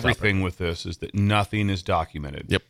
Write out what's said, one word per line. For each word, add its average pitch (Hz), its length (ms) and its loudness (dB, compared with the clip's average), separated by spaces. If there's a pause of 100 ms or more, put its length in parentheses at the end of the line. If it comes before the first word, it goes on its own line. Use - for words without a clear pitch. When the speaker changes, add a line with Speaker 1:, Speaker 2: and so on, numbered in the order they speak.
Speaker 1:
everything 107 360 2
Speaker 2:
it. 92 40 2
Speaker 1:
with 90 140 -4
this 87 280 -4
is 92 120 -8
that - 160 -10
nothing 104 560 2
is 95 120 -2
documented. 78 680 -2
Speaker 3:
Yep. 92 220 2